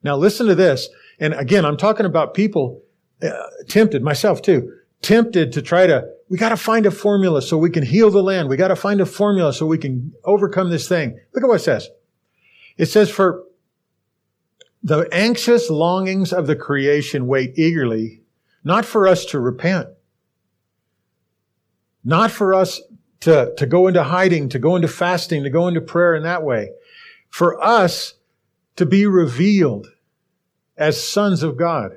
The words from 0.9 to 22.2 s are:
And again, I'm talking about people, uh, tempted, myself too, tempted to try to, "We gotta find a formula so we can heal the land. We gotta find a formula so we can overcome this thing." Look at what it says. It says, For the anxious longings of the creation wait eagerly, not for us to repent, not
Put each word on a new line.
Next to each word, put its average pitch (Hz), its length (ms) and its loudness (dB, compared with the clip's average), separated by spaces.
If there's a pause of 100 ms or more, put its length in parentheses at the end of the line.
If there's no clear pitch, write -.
And 156 140 -2
again, 139 300 0
I'm 147 120 -2
talking 208 300 0
about 156 280 -2
people, 185 480 -2 (400)
uh, 160 80 -4 (380)
tempted, 208 340 2
myself 151 400 -2
too, 127 300 0 (280)
tempted 220 520 2
to 151 100 -4
try 180 240 4
to, 143 220 0 (200)
"We 185 100 -6
gotta 226 180 0
find 220 300 0
a 196 40 4
formula 190 500 0
so 160 160 -4
we 165 140 2
can 160 140 -2
heal 208 260 4
the 196 100 4
land. 185 280 -2
We 135 80 -2
gotta 185 180 2
find 202 260 -2
a 185 60 2
formula 190 460 0
so 139 120 -4
we 160 140 -2
can 131 340 -6 (120)
overcome 190 460 0
this 165 180 -4
thing." 156 320 -4 (120)
Look 233 120 -4
at - 20 2
what 226 140 2
it - 40 -12
says. 113 240 -2 (880)
It 160 100 0
says, 208 240 2
For 185 340 -2 (1400)
the 151 260 0
anxious 233 600 0
longings 185 640 0
of 175 140 -2
the 151 80 0
creation 139 720 -2
wait 131 320 -2
eagerly, 123 640 -2 (400)
not 196 220 0
for 202 240 2
us 180 180 2
to 147 140 -6
repent, 139 480 -4 (2250)
not 170 260 2